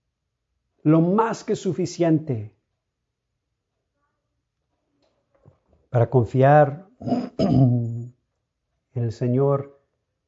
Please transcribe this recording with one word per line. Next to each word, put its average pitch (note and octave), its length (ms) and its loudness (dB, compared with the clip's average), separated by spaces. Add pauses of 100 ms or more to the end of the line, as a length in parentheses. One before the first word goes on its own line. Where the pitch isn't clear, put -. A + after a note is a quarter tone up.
(840)
lo D#3+ 180 4
más G#3 440 -2
que A3 100 -4
suficiente D#3+ 1000 -4 (3250)
para A#2+ 200 2
confiar C3+ 840 2
<clears throat> - 440 -6 (1600)
en A#2+ 60 -4
el A2 80 -4
Señor C#3 680 -2 (480)